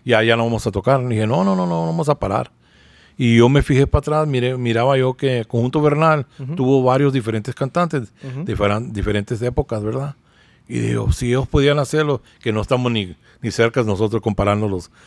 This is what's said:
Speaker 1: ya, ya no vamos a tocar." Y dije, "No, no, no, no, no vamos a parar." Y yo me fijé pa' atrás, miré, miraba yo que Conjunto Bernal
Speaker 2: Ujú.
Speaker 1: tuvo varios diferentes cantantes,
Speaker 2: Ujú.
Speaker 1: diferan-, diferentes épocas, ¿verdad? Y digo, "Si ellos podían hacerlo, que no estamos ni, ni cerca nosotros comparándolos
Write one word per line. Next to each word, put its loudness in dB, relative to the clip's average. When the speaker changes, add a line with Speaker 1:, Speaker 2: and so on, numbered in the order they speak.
Speaker 1:
ya, 4
ya 4
no 0
vamos -2
a 0
tocar." 2
Y -4
dije, 0
"No, 0
no, 2
no, -2
no, -2
no -2
vamos -2
a 0
parar." -4
Y 4
yo 8
me 4
fijé 2
pa' 2
atrás, -2
miré, -2
miraba 2
yo 0
que -2
Conjunto 0
Bernal 2
Speaker 2:
Ujú. -8
Speaker 1:
tuvo 4
varios 2
diferentes -4
cantantes, -4
Speaker 2:
Ujú. -10
Speaker 1:
diferan-, -2
diferentes -4
épocas, -4
¿verdad? -6
Y -6
digo, -2
"Si -4
ellos 0
podían 2
hacerlo, -2
que -4
no 0
estamos 0
ni, -4
ni -4
cerca 2
nosotros 0
comparándolos -2